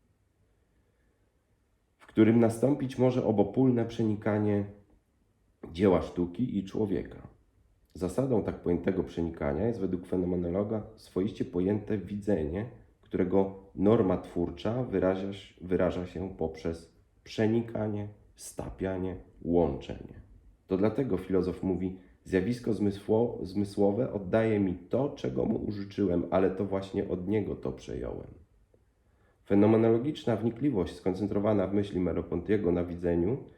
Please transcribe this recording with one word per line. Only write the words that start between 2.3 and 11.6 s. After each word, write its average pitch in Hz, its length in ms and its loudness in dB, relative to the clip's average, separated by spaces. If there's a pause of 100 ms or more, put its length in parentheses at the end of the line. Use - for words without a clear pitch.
nastąpić 127 580 2
może 127 280 2
obopólne 113 600 2
przenikanie 104 800 0 (1040)
dzieła 87 300 6
sztuki - 560 -2
i 95 60 0
człowieka. - 640 -4 (680)
Zasadą 110 500 0
tak 85 180 -6
pojętego 87 420 0
przenikania 82 640 -2
jest 104 120 -2
według 92 280 -4
fenomenologa 92 760 -2 (120)
swoiście - 500 -4
pojęte 101 520 0